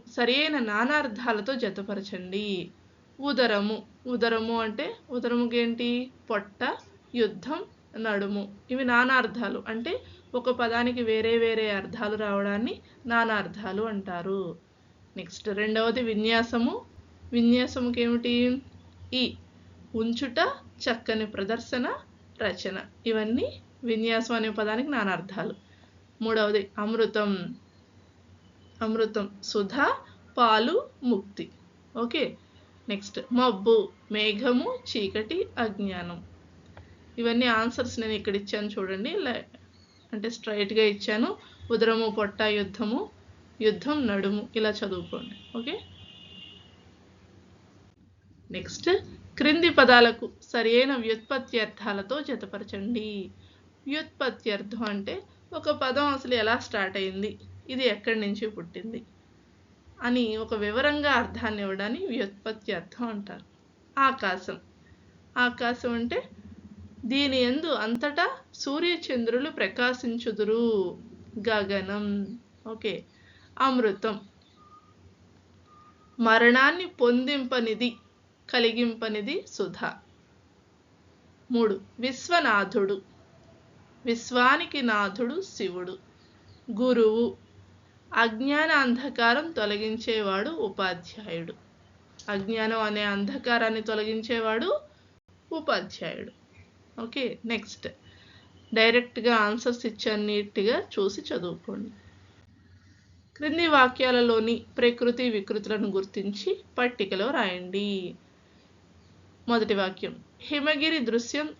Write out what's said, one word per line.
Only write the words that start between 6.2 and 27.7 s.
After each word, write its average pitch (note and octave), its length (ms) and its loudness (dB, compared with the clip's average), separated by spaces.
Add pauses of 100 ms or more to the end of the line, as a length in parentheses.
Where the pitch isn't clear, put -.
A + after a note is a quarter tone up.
పొట్ట, G#3 320 -4 (520)
యుద్ధం, A#3 460 -2 (380)
నడుము. G3+ 440 -2 (280)
ఇవి C4 140 -2
నానార్థాలు B3 840 2
అంటే A#3 240 -6 (420)
ఒక B3 240 0
పదానికి A#3+ 440 0
వేరే A3 360 2
వేరే A3+ 320 2
అర్థాలు G#3 460 -4
రావడాన్ని G#3 580 0 (320)
నానార్థాలు G#3 760 0
అంటారు. F#3+ 600 -4 (720)
నెక్స్ట్ F3+ 320 -12 (100)
రెండవది A3 440 2
విన్యాసము. A#3 720 2 (580)
విన్యాసముకి A#3+ 720 4
ఏమిటి? A#3+ 320 2 (840)
ఈ - 20 2 (720)
ఉంచుట, A#3 440 -2 (460)
చక్కని A3+ 420 -2
ప్రదర్శన, A3+ 600 -4 (560)
రచన. F#3+ 340 -4 (300)
ఇవన్నీ A3+ 420 0 (360)
విన్యాసం A3+ 540 0
అనే A3 120 -2
పదానికి A3 400 -2
నానార్థాలు. G3 680 -4 (640)
మూడవది G#3+ 420 2 (160)
అమృతం. G#3+ 540 0 (1500)